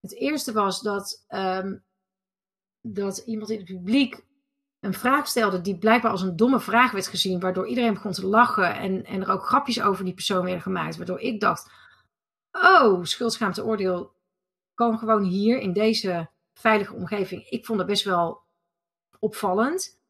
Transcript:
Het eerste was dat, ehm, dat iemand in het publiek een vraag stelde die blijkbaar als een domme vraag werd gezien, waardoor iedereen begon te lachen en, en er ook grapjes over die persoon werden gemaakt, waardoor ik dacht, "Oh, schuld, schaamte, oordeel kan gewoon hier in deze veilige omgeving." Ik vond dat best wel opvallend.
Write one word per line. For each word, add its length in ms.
Het 140
eerste 380
was 280
dat, 480
ehm, 480
dat 380
iemand 320
in 60
het 100
publiek 580
een 140
vraag 340
stelde 320
die 180
blijkbaar 320
als 120
een 140
domme 240
vraag 300
werd 160
gezien, 340
waardoor 260
iedereen 280
begon 180
te 140
lachen 500
en, 280
en 180
er 80
ook 160
grapjes 340
over 240
die 100
persoon 300
werden 180
gemaakt, 340
waardoor 240
ik 200
dacht, 300
"Oh, 420
schuld, 280
schaamte, 320
oordeel 480
kan 240
gewoon 240
hier 360
in 140
deze 560
veilige 400
omgeving." 540
Ik 180
vond 120
dat 80
best 180
wel 380
opvallend. 800